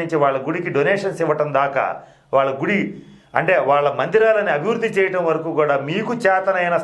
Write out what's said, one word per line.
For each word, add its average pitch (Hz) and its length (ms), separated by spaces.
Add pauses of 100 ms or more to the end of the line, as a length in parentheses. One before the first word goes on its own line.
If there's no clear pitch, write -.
నుంచి 165 220
వాళ్ళ 135 140 (100)
గుడికి 170 300
డొనేషన్స్ 190 460
ఇవ్వటం 151 260 (100)
దాకా, 139 260 (500)
వాళ్ళ 113 140 (120)
గుడి 202 180 (600)
అంటే 175 160 (140)
వాళ్ళ 143 180 (120)
మందిరాలను 208 580
అభివృద్ధి 220 400
చేయటం 185 320
వరకు 160 200 (100)
కూడా 147 160 (140)
మీకు 214 240 (120)
చేతనైన 185 580